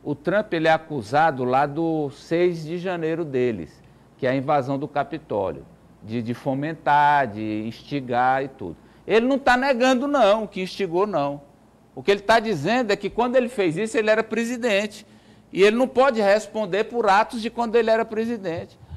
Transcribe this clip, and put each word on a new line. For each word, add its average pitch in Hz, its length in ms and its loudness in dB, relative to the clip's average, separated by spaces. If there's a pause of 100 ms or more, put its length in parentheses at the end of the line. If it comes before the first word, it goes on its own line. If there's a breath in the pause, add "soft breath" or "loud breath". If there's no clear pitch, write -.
o 147 120 -4
Trump, 196 400 -2
ele 160 140 2
é 160 40 6
acusado 143 720 0
lá 127 220 2
do 156 440 -2
seis 170 540 -2
de 165 140 -8
janeiro 170 460 -4
deles, 123 580 -4 (340 soft breath)
que 135 100 -4
é 123 40 2
a 131 60 0
invasão 139 420 -2
do 143 80 -6
Capitólio, 123 800 -4 (360)
de, 113 200 -6
de 117 100 -6
fomentar, 143 960 0
de 107 400 -6
instigar 131 760 -2
e 143 40 -10
tudo. 87 280 -12 (300 loud breath)
Ele 226 200 2
não 269 120 0
tá 254 180 2
negando, 262 500 2
não, 220 400 2
que - 160 -8
instigou, 185 440 -2
não. 143 360 -4 (520)
O 135 80 -14
que 190 80 0
ele 202 100 2
tá 226 200 4
dizendo 214 500 -2
é 196 60 2
que 190 140 -6
quando 240 260 0
ele 247 120 2
fez 185 280 0
isso, 220 200 -4
ele 214 140 2
era 220 140 4
presidente. 226 840 -2 (460 loud breath)
E 175 100 2
ele 214 140 6
não 254 100 2
pode 254 340 2
responder 208 640 0
por 226 240 0
atos 220 320 2
de 226 100 -4
quando 233 260 -2
ele 226 140 4
era 226 140 4
presidente. 220 760 -6 (180 loud breath)